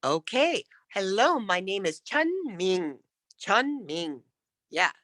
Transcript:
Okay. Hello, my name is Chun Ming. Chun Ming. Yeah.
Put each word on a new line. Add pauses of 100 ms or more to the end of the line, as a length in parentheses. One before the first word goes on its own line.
Okay. (240)
Hello,
my
name
is
Chun (240)
Ming. (400)
Chun
Ming. (480)
Yeah. (120)